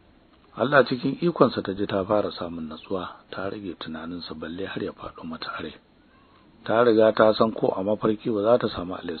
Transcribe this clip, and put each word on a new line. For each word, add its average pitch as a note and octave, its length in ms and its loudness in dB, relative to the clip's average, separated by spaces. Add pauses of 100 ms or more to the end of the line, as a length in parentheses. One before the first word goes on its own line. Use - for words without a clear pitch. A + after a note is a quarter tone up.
(580)
Allah C3 300 6
cikin C3+ 340 -2
ikonsa D3+ 400 4
ta F#2+ 120 -4
ji G2+ 120 -2
ta G2 180 -2
fara G2 280 0
samun E2 360 -8
natsuwa, E2+ 420 -8 (200)
ta G2 200 -8
rage G2 300 -8
tunaninsa E2 540 -12
balle E2 320 -8
har G#2+ 180 -8
ya F2 80 -6
faɗo - 360 -14
mata D#2+ 320 -10
a - 20 -8
rai. D#2+ 140 -12 (880)
Ta A2 200 2
riga A2 300 6
ta A2 200 6
san A2+ 180 2
ko - 160 -2 (100)
a F#2 60 -4
mafarki G#2+ 500 -2
ba G2+ 80 0
za A2+ 160 6
ta A#2+ 100 -2
samu F2+ 280 -6
Alhaji D#2+ 240 -10